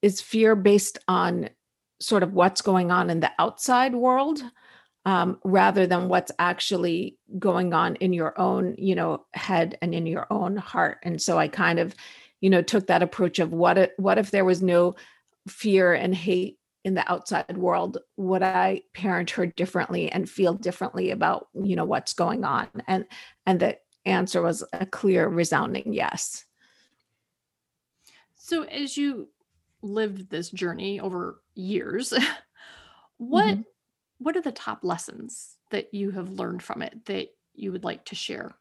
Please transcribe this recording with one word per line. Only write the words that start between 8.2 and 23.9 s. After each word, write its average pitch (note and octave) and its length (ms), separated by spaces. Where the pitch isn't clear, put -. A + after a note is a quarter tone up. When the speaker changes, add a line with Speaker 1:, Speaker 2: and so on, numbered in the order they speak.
Speaker 1:
own, - 380
you F#3+ 160
know, E3+ 400
head E3+ 480
and E3+ 120
in E3 120
your E3 240
own G3 260
heart. F3+ 460
And E3+ 180
so E3+ 180
I D#3 100
kind E3+ 300
of, E3+ 160
you F#3+ 80
know, F3+ 140
took F#3+ 240
that F3 160
approach F3+ 380
of E3 120
what F3 240
if, F#3 220
what F#3 180
if G#3 140
there G3 160
was F#3 160
no F3 340
fear F#3+ 460
and E3 220
hate F3+ 440
in F#3+ 120
the F3 180
outside F3+ 460
world? F3 400
Would F#3 260
I F#3 400
parent F3+ 380
her - 120
differently F3 680
and F#3 180
feel F3 260
differently F#3 560
about, - 440
you F#3+ 220
know, E3 80
what's - 300
going E3+ 300
on? C3+ 240
And, F#3+ 180
and F#3 160
the - 180